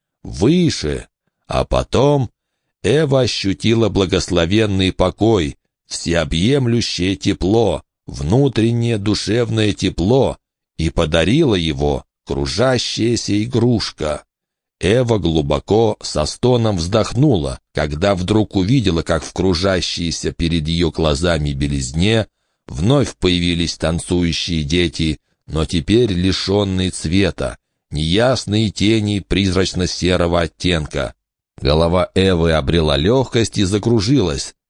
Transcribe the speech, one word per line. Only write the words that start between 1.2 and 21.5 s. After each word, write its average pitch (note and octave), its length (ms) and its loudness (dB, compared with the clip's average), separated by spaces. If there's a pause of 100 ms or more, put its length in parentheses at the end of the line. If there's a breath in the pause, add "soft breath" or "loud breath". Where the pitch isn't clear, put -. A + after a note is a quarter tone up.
а C2 160 -2
потом B2+ 680 0 (500)
Эва C3+ 400 2
ощутила G#2+ 680 0
благословенный F#2+ 1040 0
покой, F#2 640 0 (280)
всеобъемлющее F#2 1300 0
тепло, G2 680 0 (240)
внутреннее A#2 880 0
душевное G#2+ 760 0
тепло, C3+ 640 0 (400)
и D#2+ 120 -2
подарила E2+ 640 2
его D2 500 -2 (200)
кружащаяся G#2 1200 -2
игрушка. A2+ 800 -2 (580)
Эва A#2 360 2
глубоко E2+ 840 0
со D2+ 240 -4
стоном A2+ 520 0
вздохнула, G2+ 800 0 (140)
когда D#2 420 0
вдруг G2 400 0
увидела, F#2+ 460 2
как E2 220 -2
в - 100 -14
кружащейся F2 960 -2
перед D#2+ 360 -2
ее E2 220 0
глазами D2+ 640 0